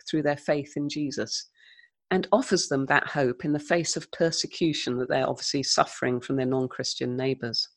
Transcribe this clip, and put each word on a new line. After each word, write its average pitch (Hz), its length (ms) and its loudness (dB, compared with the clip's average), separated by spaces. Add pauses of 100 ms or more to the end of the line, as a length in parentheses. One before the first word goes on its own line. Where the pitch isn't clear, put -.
through 156 160 0
their 147 140 2
faith 147 380 -2
in 143 140 -2
Jesus, 131 600 -4 (640)
and 190 220 0
offers 208 340 2
them 135 200 0
that - 200 4
hope 135 380 0
in 147 80 2
the 147 60 2
face 170 360 0
of - 160 -6
persecution 160 840 0
that 127 100 -2
they're 135 220 2
obviously 139 340 -2
suffering 127 560 2
from 135 160 -2
their 131 100 2
non-Christian 127 680 -2
neighbours. 127 600 -2